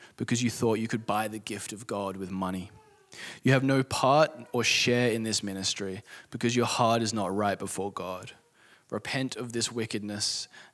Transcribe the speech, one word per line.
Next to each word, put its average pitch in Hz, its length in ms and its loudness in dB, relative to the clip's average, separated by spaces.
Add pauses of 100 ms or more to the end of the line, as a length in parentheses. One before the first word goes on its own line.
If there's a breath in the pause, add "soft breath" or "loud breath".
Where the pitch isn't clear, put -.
(180 loud breath)
because 123 260 2
you 120 60 4
thought 113 300 2
you 113 80 -2
could 113 180 -2
buy 107 240 0
the 107 100 -8
gift 104 320 -8
of 107 160 -12
God 98 300 -4
with 95 120 -6
money. 95 420 -4 (720 loud breath)
You 131 120 6
have 131 100 4
no 135 200 4
part 143 480 4 (200)
or 117 140 0
share 123 460 4
in 113 120 0
this 110 180 0
ministry, 95 600 -4 (260 loud breath)
because 120 280 0
your 120 80 4
heart 117 360 4
is 110 120 0
not 98 200 0
right 101 240 2
before 98 340 -6
God. 92 420 -8 (560 soft breath)
Repent 131 480 -4
of 120 160 -8
this 117 180 -2
wickedness 107 800 -4 (240 loud breath)